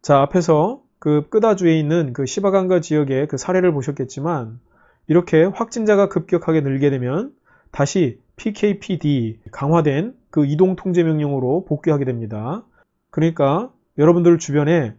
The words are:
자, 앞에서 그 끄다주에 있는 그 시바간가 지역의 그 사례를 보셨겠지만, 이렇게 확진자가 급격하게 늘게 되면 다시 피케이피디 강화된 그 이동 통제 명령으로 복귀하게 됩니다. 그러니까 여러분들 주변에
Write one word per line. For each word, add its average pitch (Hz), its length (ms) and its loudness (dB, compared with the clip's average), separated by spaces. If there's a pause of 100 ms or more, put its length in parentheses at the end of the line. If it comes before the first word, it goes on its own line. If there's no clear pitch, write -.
자, 139 180 4
앞에서 170 600 0 (160)
그 147 320 0
끄다주에 190 480 2
있는 151 340 0
그 131 140 -4
시바간가 190 540 0
지역의 147 460 0
그 143 120 -6
사례를 180 340 0
보셨겠지만, 135 880 -6 (460)
이렇게 165 380 4
확진자가 208 640 0
급격하게 165 520 0
늘게 139 300 0
되면 139 440 -4 (360)
다시 143 500 -2 (160)
피케이피디 170 1040 -2 (100)
강화된 156 640 0 (160)
그 151 160 0
이동 180 300 0
통제 180 260 0
명령으로 147 640 -2
복귀하게 147 380 -2
됩니다. 117 600 -8 (460)
그러니까 160 600 0 (280)
여러분들 170 400 4
주변에 147 600 -2